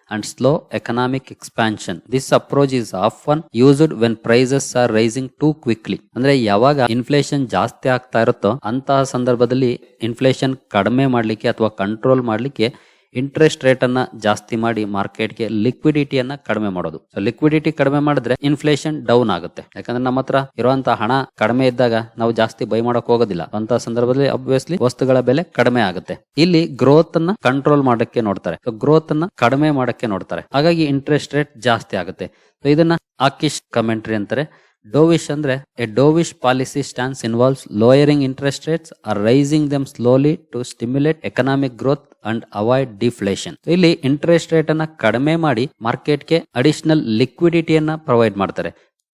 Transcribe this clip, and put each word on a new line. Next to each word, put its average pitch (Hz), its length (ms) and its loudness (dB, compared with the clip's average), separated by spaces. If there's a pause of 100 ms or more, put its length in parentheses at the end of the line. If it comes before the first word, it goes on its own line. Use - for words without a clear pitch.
(140)
and 107 100 -6
slow - 560 -2
economic 127 420 -4
expansion. - 880 -6
This 131 300 0
approach 139 320 0
is 120 140 -2
often 117 840 0
used 151 300 4
when 113 180 0 (100)
prices 127 360 2
are 123 300 0
rising 117 380 0 (120)
too 151 140 2 (100)
quickly. 107 340 -4 (160)
ಅಂದ್ರೆ 131 280 2
ಯಾವಾಗ 120 360 2 (100)
ಇನ್ಫ್ಲೇಷನ್ 135 580 -2
ಜಾಸ್ತಿ 104 400 -2
ಆಗ್ತಾ 123 340 0
ಇರುತ್ತೋ 117 420 0
ಅಂತಹ 135 380 0
ಸಂದರ್ಭದಲ್ಲಿ 123 800 0 (220)
ಇನ್ಫ್ಲೇಷನ್ 127 540 0 (140)
ಕಡಿಮೆ 113 360 2
ಮಾಡ್ಲಿಕ್ಕೆ 117 420 0
ಅಥವಾ 110 200 0
ಕಂಟ್ರೋಲ್ 110 540 0
ಮಾಡ್ಲಿಕ್ಕೆ 117 520 -2 (420)
ಇಂಟ್ರೆಸ್ಟ್ 139 480 0
ರೇಟ್ 131 200 2
ಅನ್ನ 127 140 0 (200)
ಜಾಸ್ತಿ 104 380 -2
ಮಾಡಿ 113 280 -2
ಮಾರ್ಕೆಟ್‌ಗೆ 104 640 -6
ಲಿಕ್ವಿಡಿಟಿಯನ್ನ 131 840 0
ಕಡಿಮೆ 107 340 -4
ಮಾಡೋದು. 82 460 -8
So, 104 60 -6
ಲಿಕ್ವಿಡಿಟಿ 151 520 0
ಕಡಿಮೆ 143 260 0
ಮಾಡಿದ್ರೆ 143 440 0
ಇನ್ಫ್ಲೇಷನ್ 147 640 -2
ಡೌನ್ 120 240 4
ಆಗುತ್ತೆ. 85 320 -6 (140)
ಯಾಕಂದ್ರೆ 123 280 -6
ನಮ್ಮ 131 160 -2
ಹತ್ರ 131 160 -2 (220)
ಇರುವಂತ 127 300 0
ಹಣ 113 240 0 (260)
ಕಡಿಮೆ 120 280 0
ಇದ್ದಾಗ 123 280 0 (240)
ನಾವು 117 140 0
ಜಾಸ್ತಿ 113 320 -2
ಬೈ 110 160 -2
ಮಾಡಕ್ 120 260 -2
ಹೋಗೋದಿಲ್ಲ. 110 360 0
ಅಂತ 110 300 -6
ಸಂದರ್ಭದಲ್ಲಿ 120 560 0
obviously 131 540 -4
ವಸ್ತುಗಳ 127 380 2
ಬೆಲೆ 123 220 2
ಕಡಿಮೆ 123 380 0
ಆಗುತ್ತೆ. 90 460 -6 (100)
ಇಲ್ಲಿ 165 300 2
ಗ್ರೋತ್ 147 500 2
ಅನ್ನ 165 140 -2 (120)
ಕಂಟ್ರೋಲ್ 143 400 2
ಮಾಡಕ್ಕೆ 120 380 0
ನೋಡ್ತಾರೆ. 95 360 -2 (120)
So, 110 100 -8
ಗ್ರೋತ್ 151 340 2
ಅನ್ನ 156 120 -2 (100)
ಕಡಿಮೆ 135 360 2
ಮಾಡಕ್ಕೆ 127 360 -2
ನೋಡ್ತಾರೆ. 90 480 -6
ಹಾಗಾಗಿ 160 300 2
ಇಂಟ್ರೆಸ್ಟ್ 139 500 -2
ರೇಟ್ 143 240 -4
ಜಾಸ್ತಿ 117 380 -2
ಆಗುತ್ತೆ. 90 580 -10 (100)
So, 139 60 0
ಇದನ್ನ 165 220 2 (280)
ಆಕಿಶ್ 139 500 -2
ಕಮೆಂಟ್ರಿ 113 440 -2
ಅಂತಾರೆ. 110 600 -8 (180)
ಡೋವಿಶ್ 156 380 2
ಅಂದ್ರೆ 139 340 -4 (140)
a 117 80 -4
dovish 147 440 2
policy 127 600 -2
stance 127 400 -6
involves 120 480 0
lowering 139 540 4
interest 135 360 -6
rates 160 200 -4 (240)
or 101 160 -2
raising 143 420 2
them 139 260 -4
slowly 131 400 4
to - 240 -10
stimulate 135 720 -4
economic 135 380 0
growth 123 300 -2 (320)
and 113 100 -4
avoid 117 560 -2
deflation. 98 540 -4
So, - 200 -4
ಇಲ್ಲಿ 170 200 4
ಇಂಟ್ರೆಸ್ಟ್ 160 600 0
ರೇಟ್ 160 180 2
ಅನ್ನ 156 140 0
ಕಡಿಮೆ 143 520 0
ಮಾಡಿ 135 340 0 (120)
ಮಾರ್ಕೆಟ್‌ಗೆ 143 640 -2 (100)
ಅಡಿಷನಲ್ 156 520 0
ಲಿಕ್ವಿಡಿಟಿಯನ್ನ 156 880 0
ಪ್ರೊವೈಡ್ 117 400 2
ಮಾಡ್ತಾರೆ. 87 580 -6 (200)